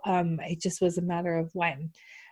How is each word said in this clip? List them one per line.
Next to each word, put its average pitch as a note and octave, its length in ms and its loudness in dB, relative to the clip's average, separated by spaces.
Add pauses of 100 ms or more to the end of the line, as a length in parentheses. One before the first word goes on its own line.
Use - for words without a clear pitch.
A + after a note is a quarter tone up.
Um, F3 380 2
it E3 180 -4
just - 200 -2
was F3 180 4
a - 40 0
matter F3 340 0
of E3 160 -2
when. E3 380 -2 (400)